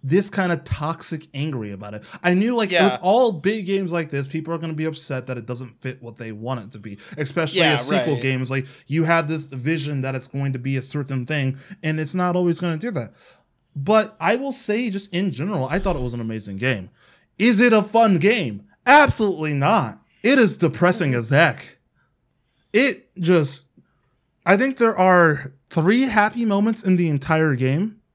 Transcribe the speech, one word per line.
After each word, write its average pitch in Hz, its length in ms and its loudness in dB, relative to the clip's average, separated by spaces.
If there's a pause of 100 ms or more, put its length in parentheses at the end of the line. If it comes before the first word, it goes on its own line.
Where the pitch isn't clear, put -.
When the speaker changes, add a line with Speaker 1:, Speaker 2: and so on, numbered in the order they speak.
Speaker 1:
this 196 240 0
kind 180 220 -2
of 143 140 -4
toxic 160 680 -6
angry 135 380 -6
about 104 220 -14
it. 107 100 -14 (180)
I 180 120 2
knew, 220 240 2
like, 208 140 0
Speaker 2:
Yeah. 175 200 4
Speaker 1:
with 127 100 -6
all 226 300 4
big 196 340 -2
games 190 280 -2
like 160 160 -4
this, 139 180 -6
people 156 260 -6
are 165 40 -6
gonna 160 160 -8
be 156 100 -4
upset 135 440 -8
that 127 100 -8
it 110 80 -12
doesn't 123 360 -12
fit 127 220 -10
what 117 140 -18
they 113 160 -12
want 117 260 -8
it 143 140 -16
to 113 60 -18
be, 101 180 -14 (200)
especially 156 420 -2
Speaker 2:
Yeah, 147 160 4
Speaker 1:
a 120 40 0
sequel 147 360 0
Speaker 2:
right. 120 60 -4
Speaker 1:
game. 131 200 -2
It's 127 100 -4
like, 135 140 -4 (200)
you 156 200 0
have 165 240 2
this 156 160 -6
vision 139 560 -4
that 135 120 -4
it's 127 140 -8
going 139 260 -4
to 127 60 -6
be 135 160 -4
a 131 60 -2
certain 135 440 -6
thing, 135 320 -4 (240)
and 156 200 -4
it's 151 120 -8
not 180 220 -2
always 175 240 0
gonna 175 180 -4
do 226 140 -8
that. 120 220 -8 (640)
But 214 420 0
I 175 160 2
will 269 160 -6
say, 240 380 -4
just 196 240 -10
in 185 180 -2
general, 139 400 -4
I 175 80 0
thought 190 160 -2
it 135 60 -6
was 120 120 -6
an 120 80 -8
amazing 107 360 -8
game. 104 320 -4 (500)
Is 214 220 4
it 247 100 6
a 214 100 4
fun 214 360 4
game? 156 460 0 (220)
Absolutely 208 680 4
not. 143 460 2 (220)
It 269 160 4
is 220 200 4
depressing 170 580 2
as 113 140 -4
heck. 139 480 2 (960)
It 247 340 0 (100)
just, 170 500 2 (800)
I 190 120 4
think 262 200 0
there 226 200 2
are 170 560 4 (160)
three 196 340 2
happy 220 400 2
moments 214 400 0
in 185 140 4
the 170 100 2
entire 156 480 0
game. 143 460 -2 (140)